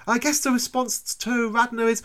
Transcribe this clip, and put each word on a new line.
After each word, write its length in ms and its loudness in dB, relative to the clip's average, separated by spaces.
I 100 2
guess 200 0
the 140 0
response 640 -2
to 340 -2
Radner 380 2
is, 160 0